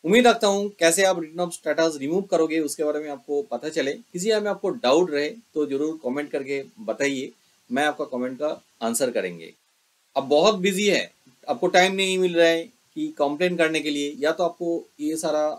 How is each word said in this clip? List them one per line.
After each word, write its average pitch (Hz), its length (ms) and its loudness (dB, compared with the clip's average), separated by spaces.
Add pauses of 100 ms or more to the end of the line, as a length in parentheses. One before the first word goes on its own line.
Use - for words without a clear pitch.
उम्मीद 233 240 6
रखता 226 200 4
हूँ 202 220 0 (100)
कैसे 170 240 4
आप 185 140 2
written 165 240 -8
off 170 120 -4
status 156 460 -2
remove 156 220 -2
करोगे 160 380 0
उसके 151 240 -4
बारे 151 160 -2
में 151 100 -10
आपको 143 320 -4
पता 143 280 -6
चले। 147 240 -2
किसी 196 380 -6
में 208 180 0
आपको 196 200 -4
डाउट 143 420 2
रहे 147 180 -2 (240)
तो 151 120 0
जरूर 151 380 -4
comment 139 280 -4
करके 139 300 -4 (200)
बताइए, 127 500 -4 (380)
मैं 131 160 0
आपका 147 220 -2
comment 127 320 -6
का 123 220 -4 (200)
answer 117 300 0
करेंगे। 87 420 -6 (640)
अब 139 80 0
बहुत 156 340 6
busy 196 300 0
है, 131 220 2 (380)
आपको 143 200 -2
time 185 280 6
नहीं 190 220 0
मिल 185 180 2
रहा 170 120 6
है 165 160 2 (320)
कि 156 120 -4 (100)
कंप्लेन 151 400 0
करने 160 220 2
के 147 100 -4
लिए, 143 300 -4
या 147 120 2
तो 175 120 -2
आपको 170 400 -4 (180)
ये 156 160 -4
सारा 151 300 -2 (120)